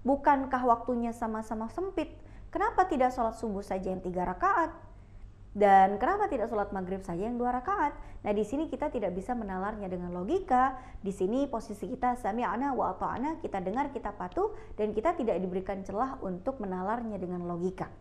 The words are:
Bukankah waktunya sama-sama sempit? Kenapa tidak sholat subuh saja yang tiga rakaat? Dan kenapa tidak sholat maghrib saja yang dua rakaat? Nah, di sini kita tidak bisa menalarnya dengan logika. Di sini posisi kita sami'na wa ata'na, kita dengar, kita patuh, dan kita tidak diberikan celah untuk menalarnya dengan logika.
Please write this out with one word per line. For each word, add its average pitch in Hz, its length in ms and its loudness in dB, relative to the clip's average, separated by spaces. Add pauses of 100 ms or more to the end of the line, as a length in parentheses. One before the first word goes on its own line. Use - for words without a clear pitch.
Bukankah 269 640 4
waktunya 233 480 2
sama-sama 220 560 -4
sempit? 349 400 -4 (400)
Kenapa 392 400 2
tidak 254 240 4
sholat 226 240 0
subuh 202 240 -4
saja 190 320 -2
yang 185 80 -4
tiga 180 240 -2
rakaat? 320 480 2 (800)
Dan 196 480 8
kenapa 381 320 2
tidak 233 160 2
sholat 208 240 0
maghrib 190 320 -4
saja 180 240 -2
yang 247 80 -2
dua 240 160 2
rakaat? 294 400 0 (320)
Nah, 208 80 2
di 208 80 4
sini 277 320 0
kita 294 160 -2
tidak 208 240 -2
bisa 190 240 -2
menalarnya 202 480 -4
dengan 180 240 -4
logika. 254 720 2 (240)
Di 196 80 -2
sini 214 320 2
posisi 220 480 -6
kita 247 240 0
sami'na 233 560 0
wa 190 240 0
ata'na, 247 480 -2
kita 196 160 -2
dengar, 247 320 0
kita 214 240 -6
patuh, 339 400 -2 (240)
dan 214 160 0
kita 311 160 2
tidak 226 320 2
diberikan 190 400 -4
celah 247 400 -2
untuk 185 320 -4
menalarnya 202 640 -4
dengan 175 240 -4
logika. 175 560 -4